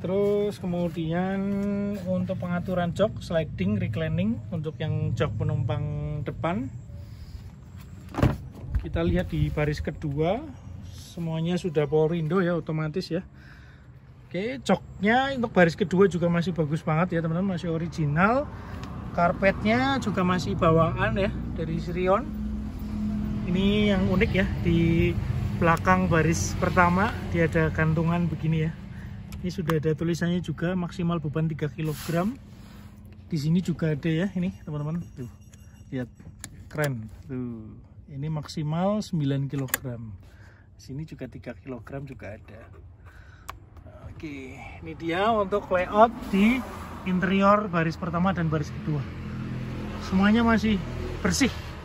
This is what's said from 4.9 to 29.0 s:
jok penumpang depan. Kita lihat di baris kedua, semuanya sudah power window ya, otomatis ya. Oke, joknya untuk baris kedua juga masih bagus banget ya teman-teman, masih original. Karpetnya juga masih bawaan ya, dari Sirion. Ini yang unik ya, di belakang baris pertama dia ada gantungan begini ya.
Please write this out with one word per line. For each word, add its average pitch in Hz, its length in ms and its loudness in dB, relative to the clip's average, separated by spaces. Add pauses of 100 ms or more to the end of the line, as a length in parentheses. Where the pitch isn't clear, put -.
jok 151 220 0
penumpang 151 800 -2
depan. 196 480 -4 (2250)
Kita 165 160 -2
lihat 175 320 0
di 151 160 2
baris 151 320 0
kedua, 160 640 -2 (480)
semuanya 165 640 -4
sudah 151 320 0
power 156 240 4
window 170 240 0
ya, 175 160 2
otomatis 156 560 -2
ya. 175 160 -4 (1040)
Oke, 226 320 -6
joknya 247 720 4
untuk 240 220 -2
baris 170 180 8
kedua 190 320 4
juga 175 240 2
masih 170 240 2
bagus 156 320 0
banget 170 320 2
ya - 80 2
teman-teman, 175 320 0
masih 165 160 -2
original. 170 720 2 (680)
Karpetnya 208 880 4
juga 196 180 0
masih 180 380 0
bawaan 170 580 4
ya, 202 140 2 (240)
dari 160 240 -4
Sirion. 185 480 0 (1200)
Ini 202 480 4
yang 190 160 4
unik 185 240 4
ya, 190 100 4 (160)
di 165 480 6 (460)
belakang 180 560 4
baris 160 480 4
pertama 185 560 4 (160)
dia 170 160 2
ada 160 240 2
gantungan 165 560 2
begini 160 400 0
ya. 160 40 -2 (680)